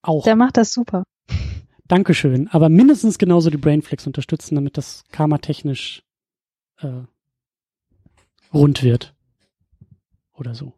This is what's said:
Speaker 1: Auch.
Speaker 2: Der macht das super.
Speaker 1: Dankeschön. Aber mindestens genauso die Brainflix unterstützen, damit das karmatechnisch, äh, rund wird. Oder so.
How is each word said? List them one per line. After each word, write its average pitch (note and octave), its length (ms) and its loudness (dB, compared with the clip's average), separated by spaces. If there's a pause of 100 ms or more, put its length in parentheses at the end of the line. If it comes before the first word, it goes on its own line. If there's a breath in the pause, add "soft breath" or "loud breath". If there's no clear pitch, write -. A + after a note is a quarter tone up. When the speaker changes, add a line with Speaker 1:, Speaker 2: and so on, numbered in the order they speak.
Speaker 1:
Auch. D#3+ 220 -4
Speaker 2:
Der A3 120 4
macht B3 200 2
das A3+ 160 2
super. G3+ 320 -6 (880 loud breath)
Speaker 1:
Dankeschön. D#3 560 0
Aber D#3+ 220 4
mindestens A3+ 480 4
genauso F3 320 2
die D3+ 80 -6
Brainflix D3 480 -2
unterstützen, D3 480 -8
damit C#3+ 240 -4
das - 340 -14
karmatechnisch, - 920 -4 (760)
äh, B2+ 240 -12 (1500)
rund D3 280 2
wird. A#2+ 320 -2 (1160)
Oder A#2+ 220 -12
so. C3 240 -16